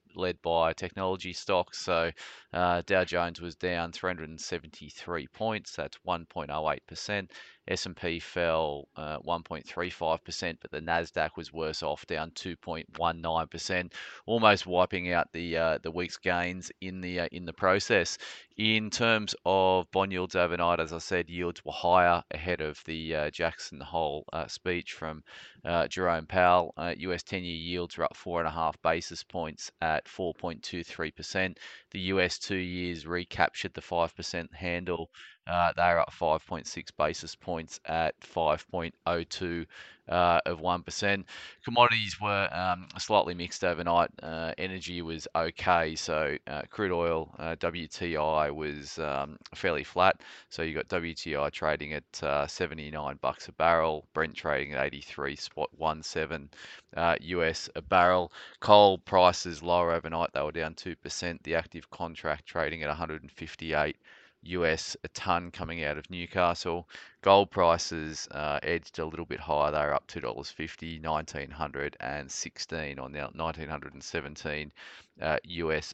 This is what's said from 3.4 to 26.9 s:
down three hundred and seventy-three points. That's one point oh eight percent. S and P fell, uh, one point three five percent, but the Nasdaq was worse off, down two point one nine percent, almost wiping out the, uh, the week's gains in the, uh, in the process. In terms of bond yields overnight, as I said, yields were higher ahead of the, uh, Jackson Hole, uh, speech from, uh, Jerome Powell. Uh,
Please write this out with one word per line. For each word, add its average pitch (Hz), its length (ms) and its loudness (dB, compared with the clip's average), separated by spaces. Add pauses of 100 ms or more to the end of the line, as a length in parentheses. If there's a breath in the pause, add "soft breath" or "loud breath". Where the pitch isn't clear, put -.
down 85 380 -2
three - 160 -4
hundred 80 200 -6
and 80 120 -14
seventy-three 80 840 -8
points. 107 500 -4
That's 71 260 -8
one 85 220 -4
point 73 260 -8
oh 78 200 0
eight - 160 -4
percent. 98 440 -6 (340 loud breath)
S - 200 -4
and 90 100 -8
P 85 240 -2
fell, 80 800 0
uh, 76 220 -6
one 82 220 -2
point 80 240 -10
three 87 240 -4
five 80 360 0
percent, 85 360 -6
but - 100 -16
the 73 100 -6
Nasdaq 82 560 -2
was 80 160 -12
worse 78 280 -4
off, 73 240 -4
down 82 260 -4
two 87 260 -10
point 82 280 -8 (120)
one 85 240 -2
nine 82 260 0
percent, 90 460 -4 (320 loud breath)
almost 107 420 6
wiping 90 460 2
out 85 180 2
the, 85 240 -4
uh, 80 260 4
the 82 80 -8
week's 85 280 -4
gains 87 640 -2
in 92 180 -8
the, 90 220 -4
uh, 82 100 -2
in 87 140 -10
the 82 80 -8
process. 95 640 4 (400 loud breath)
In 107 320 4
terms 110 440 2 (120)
of 92 460 6
bond 95 200 2
yields 92 240 -2
overnight, 87 460 4
as 80 100 -2
I 85 60 -6
said, 85 320 -2
yields 87 340 -4
were 78 80 -6
higher 87 500 6 (100)
ahead 87 280 -2
of 76 240 -6
the, 80 320 -4
uh, 76 160 0
Jackson 80 480 -4
Hole, 78 540 -4
uh, 82 140 -4
speech - 440 -4
from, 78 320 -10 (400 loud breath)
uh, 82 240 2
Jerome 85 400 0
Powell. 90 480 6
Uh, 85 220 -4